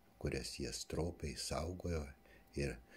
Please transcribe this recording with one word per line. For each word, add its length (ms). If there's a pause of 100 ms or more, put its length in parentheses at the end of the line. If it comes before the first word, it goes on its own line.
(140)
kurias 400
jie 160
stropiai 640
saugojo 720 (460)
ir 260 (200)